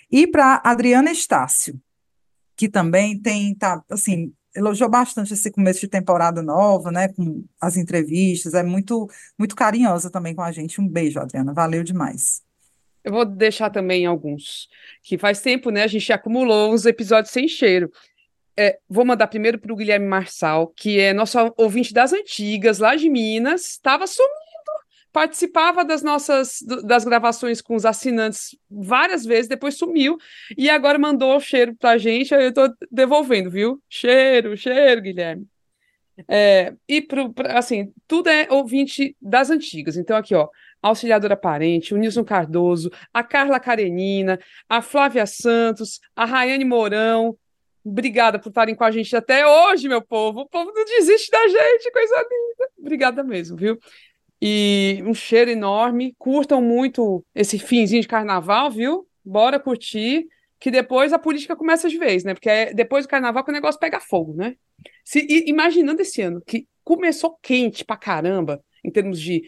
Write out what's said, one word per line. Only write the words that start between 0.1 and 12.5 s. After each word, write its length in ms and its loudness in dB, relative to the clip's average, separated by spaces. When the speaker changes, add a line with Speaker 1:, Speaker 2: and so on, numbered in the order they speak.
Speaker 1:
E 140 6
pra 380 4
Adriana 480 4
Estácio, 680 -2
que 120 0
também 520 0
tem, 340 -2
tá, 360 -4
assim, 440 -4
elogiou 340 0
bastante 440 -2
esse 180 -6
começo 300 0
de 60 -6
temporada 540 0
nova, 500 0
né, 180 0
com 360 -6
as 160 -2
entrevistas, 800 -2
é 80 2
muito, 440 -4
muito 180 -4
carinhosa 540 0
também 260 -8
com 60 -10
a 100 -4
gente. 300 -8
Um 60 0
beijo, 320 -2
Adriana, 340 -6
valeu 300 0
demais. 580 -4